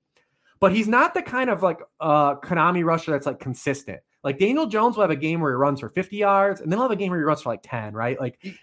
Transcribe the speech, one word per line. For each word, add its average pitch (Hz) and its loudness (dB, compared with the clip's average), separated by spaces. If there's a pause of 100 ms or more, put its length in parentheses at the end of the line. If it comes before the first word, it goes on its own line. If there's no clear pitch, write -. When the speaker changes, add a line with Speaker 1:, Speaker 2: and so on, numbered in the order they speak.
(600)
Speaker 1:
but 185 6
he's 214 0
not 269 4
the 370 -2
kind 254 -2
of, 185 -2
like, 170 2 (220)
uh, 147 4
Konami 170 2
rusher 160 0
that's, 143 -2
like, 139 -4
consistent. - -6 (260)
Like, 139 -4
Daniel 254 2
Jones 220 2
will 214 0
have 185 4
a 156 -2
game 160 -2
where 147 0
he 123 0
runs 139 2
for 113 -8
fifty 185 -6
yards, 196 2
and 156 -4
then 196 0
he'll 240 0
have 254 0
a 214 -2
game 190 -2
where 175 -2
he 147 0
runs 147 0
for, - -6
like, 110 -4
ten, 107 -8
right? 117 -4
Like, 123 -8
Speaker 2:
He, 190 -14